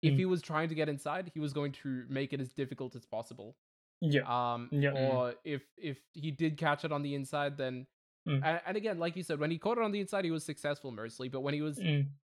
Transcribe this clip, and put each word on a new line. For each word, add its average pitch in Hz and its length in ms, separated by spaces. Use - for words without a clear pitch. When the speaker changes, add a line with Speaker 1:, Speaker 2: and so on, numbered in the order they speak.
Speaker 1:
if 147 120
Speaker 2:
Mm. 139 40
Speaker 1:
he 185 60
was 185 180
trying 160 260
to 160 60
get 151 140
inside, 151 440
he 160 80
was 147 120
going 143 200
to 127 360
make 135 240
it 139 80
as 131 120
difficult 131 440
as 117 100
possible. 113 500
Speaker 2:
Yeah. 143 260
Speaker 1:
Um, 120 460
Speaker 2:
Yeah. 143 200
Speaker 3:
Mm. 139 40
Speaker 1:
or 123 200
if, 147 180
if 147 220
he 160 200
did 156 240
catch 147 280
it 160 80
on 143 100
the 143 120
inside, 143 420
then, 131 300
Speaker 2:
Mm. 139 160
Speaker 1:
a-, 165 240
and 190 80
again, 208 220
like 170 180
you 185 80
said, 151 160
when 151 120
he 170 60
caught 233 200
it 233 60
on 214 80
the 202 80
inside, 196 240
he 165 80
was 160 120
successful 143 480
mostly, 113 360
but 135 140
when 139 120
he 147 80
was 151 160
Speaker 2:
Mm. 147 300